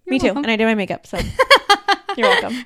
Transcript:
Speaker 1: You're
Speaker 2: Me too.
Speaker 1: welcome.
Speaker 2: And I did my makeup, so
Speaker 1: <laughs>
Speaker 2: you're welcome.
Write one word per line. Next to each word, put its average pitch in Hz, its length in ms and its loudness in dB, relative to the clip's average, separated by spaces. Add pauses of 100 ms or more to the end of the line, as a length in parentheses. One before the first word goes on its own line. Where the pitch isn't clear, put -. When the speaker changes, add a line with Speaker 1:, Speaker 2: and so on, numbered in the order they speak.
Speaker 1:
You're 359 80 -8
Speaker 2:
Me 262 80 0
too. 254 60 0
Speaker 1:
welcome. 285 180 -2
Speaker 2:
And 226 80 -2
I 220 40 0
did 220 100 2
my 226 100 0
makeup, 190 280 -6
so - 140 -10
Speaker 1:
<laughs> - 960 0
Speaker 2:
you're 214 120 2
welcome. - 380 0